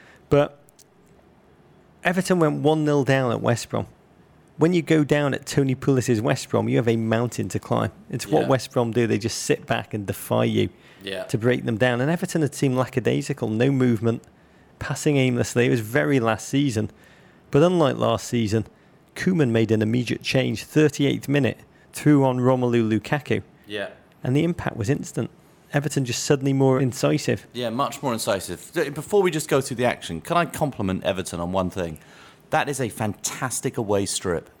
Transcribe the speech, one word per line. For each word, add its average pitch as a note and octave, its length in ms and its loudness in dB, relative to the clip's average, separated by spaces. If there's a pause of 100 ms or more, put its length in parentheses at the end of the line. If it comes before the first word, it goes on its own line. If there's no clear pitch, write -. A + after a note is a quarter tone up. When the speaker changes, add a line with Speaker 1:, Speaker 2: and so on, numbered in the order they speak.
(300)
Speaker 1:
But D3 280 2 (1400)
Everton F3+ 360 0
went D3 240 2
one D#3 220 4
nil D3 200 2
down C3 280 2
at A2 80 -2
West A2+ 300 0
Brom. A2 160 -4 (680)
When D#3+ 160 2
you F3 100 2
go D#3 220 4
down D3 300 0
at - 120 -8
Tony C3+ 280 0
Pulis's B2 460 2
West C3+ 280 -2
Brom, G#2+ 200 0
you B2+ 80 0
have B2 120 0
a A#2 80 4
mountain A2+ 520 -2
to G2+ 100 -4
climb. A2+ 320 -2 (200)
It's - 160 -6
what D#3 160 2
Speaker 2:
Yeah. - 60 -2
Speaker 1:
West C3 240 0
Brom A#2 200 0
do. A#2 140 2
They A2 120 0
just G#2+ 240 -4
sit - 240 -2
back A#2 280 -4
and G#2+ 120 -6
defy A#2 380 -2
you G#2+ 240 0 (340)
Speaker 2:
Yeah. F#2+ 220 -8
Speaker 1:
to - 140 -4
break B2 260 0
them A#2+ 120 -2
down. A#2+ 240 2
And C#3 100 0
Everton F3 320 -2
had C#3 120 -2
seemed C3 220 0
lackadaisical, B2+ 720 -2
no A2+ 220 0
movement, B2 520 0 (560)
passing C#3+ 380 -2
aimlessly. A#2+ 500 2
It C3 40 2
was C3 100 2
very C3+ 400 0
last A2+ 280 0
season. C3+ 420 0 (600)
But C#3+ 120 4
unlike E3 340 4
last A2+ 320 0
season, A2+ 380 0 (500)
Koeman E3 340 2
made A2+ 200 2
an G#2+ 120 2
immediate A#2 400 -2
change, B2+ 420 -2
thirty-eighth C#3 640 2
minute, C#3 300 0 (340)
threw D3 320 4
on B2+ 140 2
Romelu B2 500 2
Lukaku. A2 540 0 (240)
Speaker 2:
Yeah. G#2 220 -8 (340)
Speaker 1:
And C3 140 0
the D3+ 80 2
impact - 320 -4
was G#2 140 -2
instant. D3 400 -4 (420)
Everton C#3+ 320 -2
just A#2 200 -4
suddenly C#3 280 2
more C3+ 280 4
incisive. C#3 720 -2
Speaker 2:
Yeah, A#2 180 -4
much A#2 320 -4
more C3+ 100 -2
incisive. G2 600 -4
Th-, D3 220 -2
before G3 280 0
we F3+ 100 2
just D3+ 160 -4
go C#3+ 120 2
through C3 180 -6
the B2 60 0
action, E2+ 360 -2
can E3 160 -2
I E3+ 80 2
compliment G#2+ 580 -4
Everton F2+ 380 -2
on F2 100 -6
one F#2 200 0
thing? E2 280 -6 (520)
That D3+ 180 0
is C3+ 120 -4
a B2 80 -2
fantastic - 880 -6
away G2+ 300 0
strip. F2 420 -4 (120)